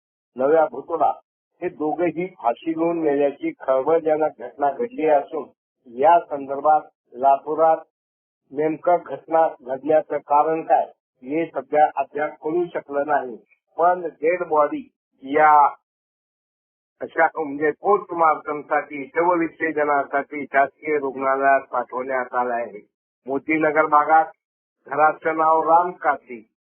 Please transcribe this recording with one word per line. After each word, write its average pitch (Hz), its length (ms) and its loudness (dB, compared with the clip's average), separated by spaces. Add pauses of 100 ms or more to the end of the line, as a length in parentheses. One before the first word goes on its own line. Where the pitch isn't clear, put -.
(360)
नव्या 151 340 4
भुतडा 139 420 -2 (500)
हे 175 60 -6
दोघेही 160 580 -4
फाशी 165 460 -4
घेऊन 170 260 -2
मेल्याची 143 640 -2
खळबळजनक 156 760 0
घटना 135 320 -4
घडली 123 360 -6
असून 147 380 0 (420)
या 139 340 4
संदर्भात 143 600 0 (320)
लातूरात 147 640 2 (760)
नेमकं 156 440 0 (100)
घटना 160 420 0 (120)
घडण्याचं 139 560 -2
कारण 151 460 0
काय 160 240 2 (360)
हे 151 240 -4
सध्या 151 500 0
अद्याप 143 340 -6 (140)
कळू 170 200 -2 (100)
शकलं 143 320 -6
नाही. 127 300 -2 (420)
पण 180 220 2
डेड 175 420 -2
बॉडी 151 480 0 (320)
या 147 460 4 (1300)
अशा 156 260 0 (100)
म्हणजे 151 340 -2
पोस्टमॉर्टमसाठी, 147 1400 -2
शवविच्छेदनासाठी 151 1300 -2
शासकीय 139 540 -2
रुग्णालयात 135 600 0
पाठवण्यात 127 760 -6
आलं 123 200 -2
आहे. 110 340 -8 (380)
मोतीनगर 156 600 0
भागात 151 380 4 (640)
घराचं 156 500 0
नाव 160 260 2
राम 170 280 4
काशी 135 580 -6 (200)